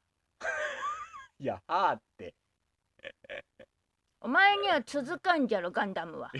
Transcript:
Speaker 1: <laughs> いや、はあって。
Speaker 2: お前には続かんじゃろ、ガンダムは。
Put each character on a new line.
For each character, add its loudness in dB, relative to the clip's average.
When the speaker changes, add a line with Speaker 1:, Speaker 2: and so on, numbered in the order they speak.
Speaker 1:
<laughs> -6
い -10
や、 -4
は 4
あ 2
っ -8
て。 -12
Speaker 2:
お -8
前 6
に 0
は 4
続 -6
か 4
ん 4
じ 0
ゃ 0
ろ、 -2
ガ 0
ン -4
ダ -2
ム -10
は。 -8